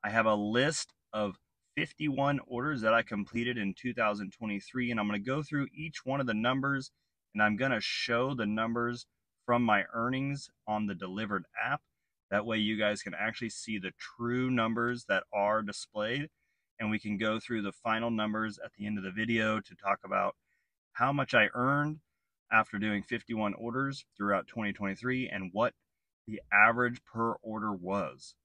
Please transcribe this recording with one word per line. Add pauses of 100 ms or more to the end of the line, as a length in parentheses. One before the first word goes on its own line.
I
have
a
list (180)
of (380)
fifty-one
orders
that
I
completed
in
two
thousand
twenty-three,
and
I'm
gonna
go
through
each
one
of
the
numbers, (420)
and
I'm
gonna
show
the
numbers (400)
from
my
earnings (180)
on
the
delivered (180)
app. (480)
That
way
you
guys
can
actually
see
the
true
numbers
that (100)
are
displayed, (500)
and
we
can
go
through
the
final
numbers
at
the
end
of
the
video
to
talk
about (560)
how
much
I
earned (520)
after
doing
fifty-one
orders (100)
throughout
twenty
twenty-three
and
what (540)
the (100)
average
per
order
was. (100)